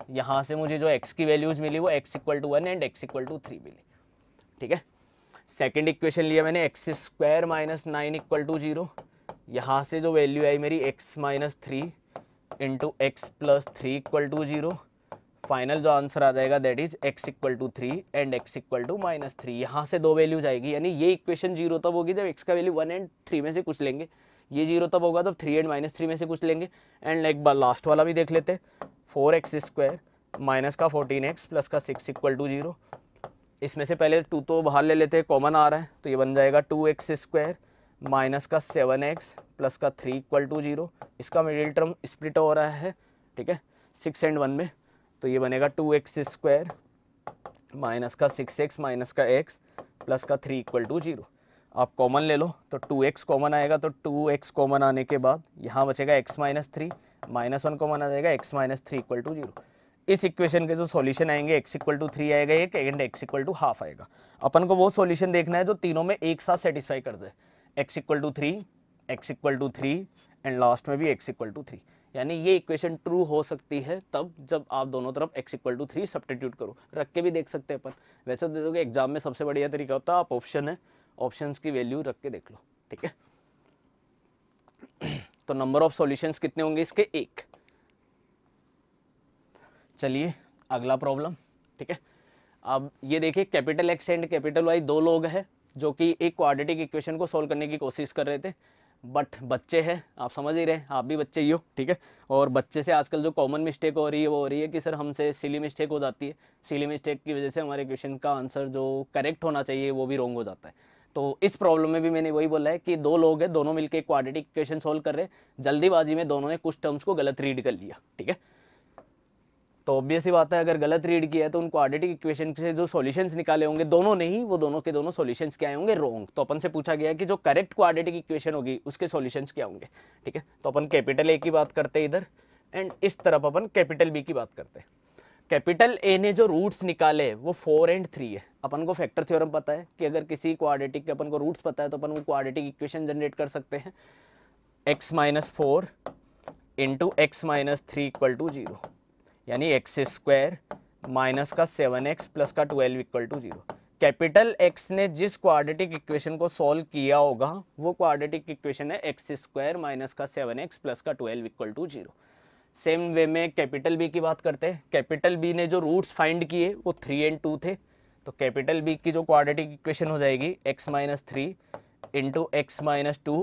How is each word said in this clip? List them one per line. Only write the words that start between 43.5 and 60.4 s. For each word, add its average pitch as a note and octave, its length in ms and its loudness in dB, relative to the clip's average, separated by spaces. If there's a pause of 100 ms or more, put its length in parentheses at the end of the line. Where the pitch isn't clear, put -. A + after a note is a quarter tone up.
सिक्स - 280 -2
and D#3 120 2
वन C#3 140 0
में, D3+ 180 -4 (540)
तो C3 40 -2
ये C3 120 2
बनेगा C3 300 2
टू D3+ 240 -2
एक्स D3 280 0
स्क्वायर C#3+ 460 0 (1080)
माइनस A#2+ 400 -4
का C#3+ 140 4
सिक्स - 300 -6
एक्स D3 200 -2
माइनस B2 320 -4
का C#3+ 200 2
x - 280 2 (460)
प्लस C3 180 0
का C#3+ 140 -2
थ्री C3+ 260 -6
equal A#2+ 240 -2
to D3+ 140 -2
zero। D3 220 -6 (520)
आप B2 220 0
कॉमन B2+ 240 4
ले D#3 140 4
लो D3+ 120 2 (240)
तो C#3 80 -4
टू C#3 240 -2
एक्स - 200 0
कॉमन D3 300 2
आएगा, D3 240 4
तो D#3 120 -2
टू D3 400 -4
एक्स C#3+ 220 -2
कॉमन C#3 320 2
आने C3 200 2
के C#3 140 0
बाद C3 240 2 (200)
यहाँ C3+ 260 0
बचेगा C#3 280 0
x C3 240 0
minus C#3+ 300 -2
three, D#3+ 220 -8 (380)
माइनस B2 360 -2
वन D3+ 120 -2
कॉमन D3+ 240 0
आ C#3+ 80 -2
जाएगा, C#3+ 240 2
x - 200 -6
minus C3+ 300 -2
three C3+ 180 -6
equal B2 240 -4
to D#3 100 -6
zero। D3+ 160 -10 (560)
इस G3 180 2
इक्वेशन E3 420 0